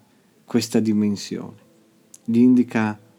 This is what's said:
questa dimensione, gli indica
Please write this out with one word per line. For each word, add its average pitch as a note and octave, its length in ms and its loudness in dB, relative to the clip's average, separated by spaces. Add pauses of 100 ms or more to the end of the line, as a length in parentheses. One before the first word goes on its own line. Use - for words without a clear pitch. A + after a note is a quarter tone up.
(440)
questa A2+ 380 -2
dimensione, G#2 760 -4 (720)
gli A#2 140 0
indica A#2+ 600 2 (200)